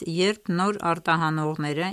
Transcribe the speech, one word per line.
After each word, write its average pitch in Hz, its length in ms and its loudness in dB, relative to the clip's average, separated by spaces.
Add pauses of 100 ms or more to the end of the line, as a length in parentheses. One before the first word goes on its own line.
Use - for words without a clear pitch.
երբ 180 500 0
նոր 190 300 0
արտահանողները, 156 1120 0